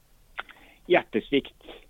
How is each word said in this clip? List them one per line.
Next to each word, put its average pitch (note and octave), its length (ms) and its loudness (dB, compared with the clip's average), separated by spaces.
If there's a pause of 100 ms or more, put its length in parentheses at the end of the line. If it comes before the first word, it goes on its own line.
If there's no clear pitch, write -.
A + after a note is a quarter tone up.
(880)
hjertesvikt, - 720 0 (280)